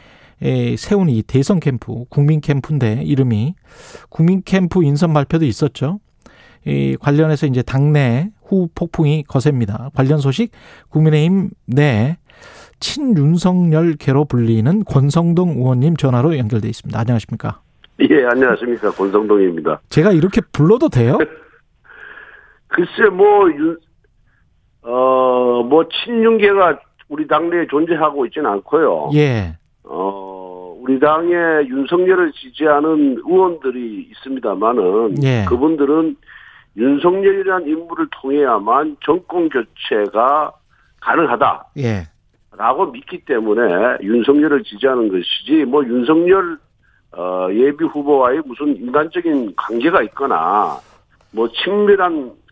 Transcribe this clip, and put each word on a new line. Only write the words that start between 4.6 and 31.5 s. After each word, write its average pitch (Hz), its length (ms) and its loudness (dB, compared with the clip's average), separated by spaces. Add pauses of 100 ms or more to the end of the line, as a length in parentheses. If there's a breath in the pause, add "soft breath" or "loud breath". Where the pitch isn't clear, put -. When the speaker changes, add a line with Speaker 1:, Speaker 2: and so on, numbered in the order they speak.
Speaker 1:
인선 147 280 2
발표도 151 340 0
있었죠. 143 540 -2 (680 soft breath)
이 139 320 -2
관련해서 151 480 2
이제 127 160 0
당내 143 680 0 (140)
후폭풍이 165 840 -2
거셉니다. 120 680 -2
관련 135 220 2
소식 139 340 0 (380 loud breath)
국민의힘 156 600 2 (140)
내 135 520 0 (600 loud breath)
친윤석열계로 165 1500 2
불리는 120 580 0
권성동 165 680 2
의원님 127 460 0
전화로 139 400 2
연결돼 110 300 -2
있습니다. - 320 -8
안녕하십니까? 113 600 -4 (480)
Speaker 2:
예, 139 160 4
안녕하십니까? 120 640 0
권성동입니다. 95 1000 0
Speaker 1:
제가 170 220 2
이렇게 190 300 2 (100)
불러도 220 380 4
돼요? 123 300 2
Speaker 2:
<laughs> - 1500 -12
글쎄, - 440 0
뭐, 202 400 4
윤-, 156 260 -2 (1080)
어, 123 800 2
뭐, 147 260 4
친윤계가 208 880 2 (300)
우리 147 180 -6
당내에 170 400 -2
존재하고 151 600 -2
있지는 143 240 -4
않고요. 101 640 0
Speaker 1:
예. 113 420 0 (260)
Speaker 2:
어, 92 960 -10
우리 127 200 -2
당의 160 680 2